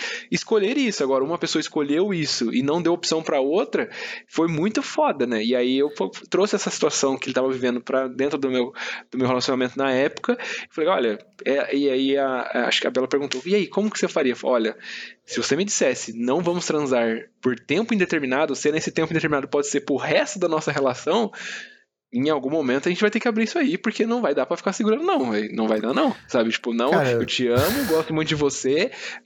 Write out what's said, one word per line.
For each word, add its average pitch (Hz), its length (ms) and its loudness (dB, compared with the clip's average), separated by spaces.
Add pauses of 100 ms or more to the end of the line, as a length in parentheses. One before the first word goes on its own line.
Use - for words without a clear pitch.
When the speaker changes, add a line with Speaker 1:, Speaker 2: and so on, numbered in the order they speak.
(320)
Speaker 1:
escolher 214 460 0
isso. 240 260 0
Agora, 131 200 2
uma 165 140 -2
pessoa 160 220 0
escolheu 156 540 0
isso 139 400 0
e 123 80 2
não 147 200 2
deu 165 120 2
opção 165 300 -2
pra 156 160 0
outra, 143 500 0 (380)
foi 165 200 0
muito 170 340 0
foda, 151 440 0
né? 113 180 0
E 120 120 2
aí 127 220 2
eu 143 180 2
fo-, 190 160 -4 (180)
trouxe 196 260 2
essa 196 140 -2
situação 139 480 0
que - 100 -8
ele 135 60 -6
tava 131 180 2
vivendo 123 300 0
pra 131 260 -2
dentro 135 300 -2
do 135 120 0
meu, 127 240 0 (380)
do 123 60 -6
meu 127 100 2
relacionamento 127 500 0
na 135 140 2
época. 143 460 0 (320)
Falei, 160 200 0
"Olha", 120 300 2 (260)
é, 135 300 0
e 139 140 2
aí 135 280 2
a, 139 100 0
a, 123 400 -2
acho - 140 0
que - 60 0
a 139 40 0
Bela 127 160 0
perguntou, 135 380 -2
"E 185 100 2
aí, 196 120 2
como 214 220 0
que - 80 -8
você 185 100 0
faria?" 131 280 2
Falei, 127 200 0
"Olha, 110 220 0 (480)
se - 120 -6
você 120 180 2
me 185 100 0
dissesse, 131 480 0
'Não 123 280 0
vamos 175 240 0
transar 127 640 0 (120)
por 123 180 0
tempo 214 340 0
indeterminado', 151 640 0
se 147 160 0
nesse 165 200 -2
tempo 160 200 0
indeterminado 151 360 0
pode 143 200 0
ser 143 140 -2
pro 143 140 -2
resto 160 440 0
da 175 80 0
nossa 156 240 0
relação, 147 600 0 (800)
em 131 180 0
algum 135 200 0
momento 139 380 0
a 175 40 2
gente 180 100 0
vai 208 100 4
ter 220 80 0
que 233 80 -2
abrir 226 160 2
isso 220 140 -2
aí, 254 200 2
porque 226 280 -2
não 233 160 -2
vai 151 120 0
dar 139 120 0
pra 170 120 -2
ficar 196 160 -2
segurando, 220 300 0
não. 320 260 0
Vai, 214 200 -2
não 220 180 -2
vai 156 120 2
dar, 110 140 -2
não. 277 220 2 (120)
Sabe? 113 220 2
Tipo, 117 240 -4
não, 120 180 2
Speaker 2:
Cara, 147 200 4
Speaker 1:
eu 117 140 2
te 123 220 0
amo, 156 400 2
gosto 160 260 0
muito 156 140 0
de 156 80 -2
você, 143 560 0 (340)